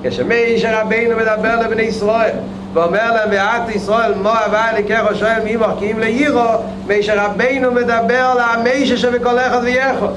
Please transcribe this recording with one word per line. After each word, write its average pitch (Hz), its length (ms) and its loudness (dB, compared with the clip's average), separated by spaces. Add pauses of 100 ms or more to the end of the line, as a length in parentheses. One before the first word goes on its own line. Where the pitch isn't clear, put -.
כשמשה 226 760 0
רבינו 226 360 0
מדבר 220 480 0
לבני 226 160 -2
ישראל, 214 500 0 (420)
ואומר 185 380 0
להם, 214 200 0
"ואתו 226 400 -2
ישראל, 214 420 0
מה 214 320 0
הוה 214 240 0
אלוקיך 214 460 0
שואל 214 280 0
מעמך 220 360 0
כי 208 120 -2
אם 220 80 -2
לירא", 233 580 2 (300)
משה 208 380 2
רבינו 247 460 0
מדבר 240 680 2
למשה 240 580 0
שבכל 240 420 0
אחד 247 240 0
ואחד. 254 540 0